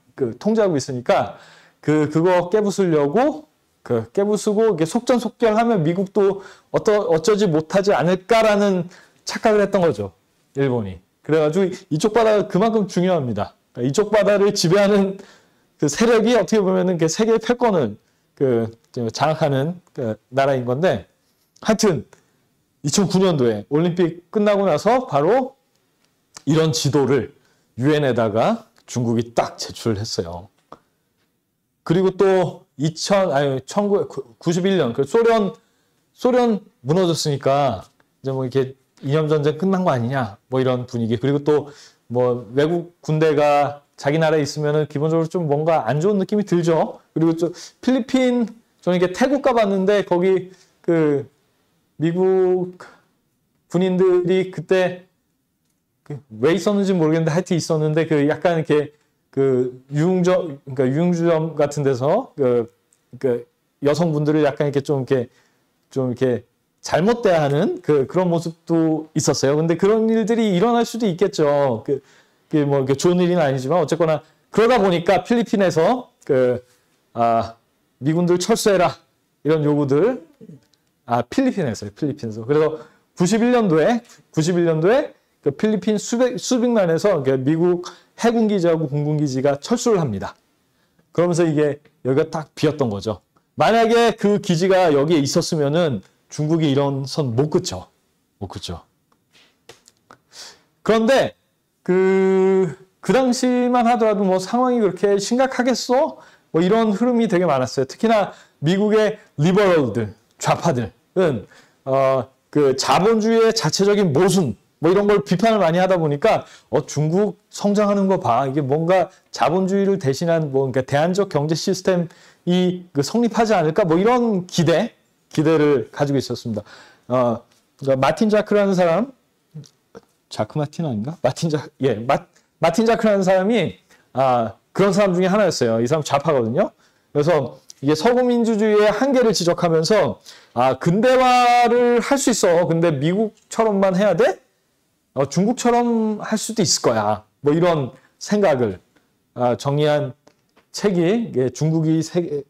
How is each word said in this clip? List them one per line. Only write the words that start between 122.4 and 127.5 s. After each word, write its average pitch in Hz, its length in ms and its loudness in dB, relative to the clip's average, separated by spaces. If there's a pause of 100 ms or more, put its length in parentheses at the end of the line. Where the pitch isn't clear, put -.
그 143 100 0
성립하지 226 520 0
않을까?" 160 300 2
뭐 165 140 2
이런 220 480 0
기대, 170 480 0 (360)
기대를 147 600 2
가지고 139 280 -2
있었습니다. 117 440 -6 (460)
어, 123 340 0 (340)